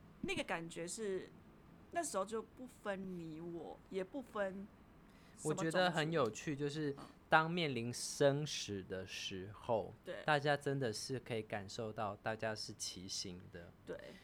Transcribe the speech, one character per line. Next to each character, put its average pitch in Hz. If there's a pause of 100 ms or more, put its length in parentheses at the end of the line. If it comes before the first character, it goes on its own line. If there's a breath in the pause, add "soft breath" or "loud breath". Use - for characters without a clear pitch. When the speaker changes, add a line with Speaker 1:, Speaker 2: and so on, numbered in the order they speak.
(200)
Speaker 1:
那 349
个 311
感 170
觉 170
是， 190 (640)
那 349
时 294
候 190
就 214
不 220
分 190
你 160
我， 170 (140)
也 185
不 262
分 196 (680 loud breath)
什 -
么 156
种 -
族。 165
Speaker 2:
我 160
觉 -
得 180
很 160
有 139
趣， 147
就 143
是 143 (340 loud breath)
当 160
面 165
临 120
生 143
死 101
的 95
时 95
候， 104
Speaker 1:
嗯。 -
对。 139
Speaker 2:
大 151
家 143
真 139
的 127
是 123
可 120
以 110
感 101
受 110
到 104
大 110
家 110
是 107
齐 92
心 92 (100)
的。 85 (140)
Speaker 1:
对。 -